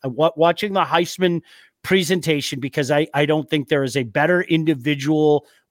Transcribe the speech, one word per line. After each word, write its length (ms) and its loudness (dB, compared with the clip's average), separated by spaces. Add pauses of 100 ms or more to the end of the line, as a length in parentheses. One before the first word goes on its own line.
Uh, 60 -4
wa-, 260 0
watching 380 0
the 100 2
Heisman 580 0 (420)
presentation, 760 0
because 320 -4
I, 220 2
I 120 0
don't 240 0
think 200 -2
there 140 2
is 140 -2
a 60 -2
better 400 0
individual 1000 0 (260)